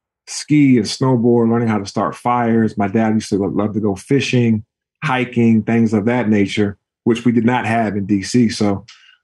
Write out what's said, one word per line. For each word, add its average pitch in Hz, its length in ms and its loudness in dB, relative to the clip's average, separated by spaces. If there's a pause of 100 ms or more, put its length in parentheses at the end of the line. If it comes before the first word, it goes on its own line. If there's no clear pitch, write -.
(260)
ski 143 500 2
and 104 80 2
snowboard, 120 680 0
learning 117 180 0
how 107 100 0
to 98 80 -8
start - 280 -4
fires. 113 600 0
My 101 100 -2
dad 110 280 0
used 107 160 -4
to 101 80 -2
lo-, 95 100 -2
love 101 240 -2
to 104 80 -2
go 104 140 -2
fishing, 120 680 0 (400)
hiking, 120 600 0
things 113 320 0
of 101 100 2
that 120 240 0
nature, 101 480 0 (280)
which 117 200 0
we 120 80 2
did 113 140 2
not 120 180 2
have 110 320 -2
in 98 80 -4
D 98 180 0
C. 117 280 2
So, 101 340 -2 (400)